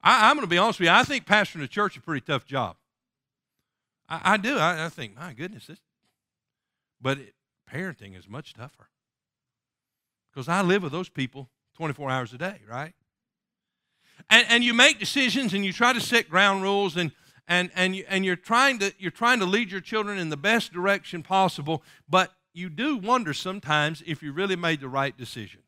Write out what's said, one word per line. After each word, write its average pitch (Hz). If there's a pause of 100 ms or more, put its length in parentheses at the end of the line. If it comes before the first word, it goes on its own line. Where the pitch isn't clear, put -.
I, 226
I'm 302
gonna 254
be 170
honest 214
with 175
you, 165
I 220
think 254
pastoring 190
a 131
church 202
is -
a -
pretty 151
tough 139
job. 120 (1300)
I, 175
I -
do. 226
I, 165
I -
think, 113
"My 156
goodness, 147
this," 156 (1200)
but 135
it, 113 (380)
parenting 127
is 92
much 123
tougher. - (1500)
'Cause 135
I 180
live 185
with 147
those 180
people 135 (260)
twenty-four 147
hours 127
a 123
day, 185
right? 139 (1400)
And, 226
and 233
you 240
make 262
decisions 240
and 196
you 190
try 240
to 240
set -
ground 196
rules 196
and, 170 (340)
and, 180
and, 185
you, 190
and 190
you're 185
trying 240
to, 196
you're 185
trying 240
to 190
lead 196
your 190
children 208
in 170
the 151
best 208
direction 185
possible, 165 (240)
but 175 (180)
you 180
do 240
wonder 214
sometimes 151
if 156
you 147
really 190
made 165
the 135
right 135
decision. 110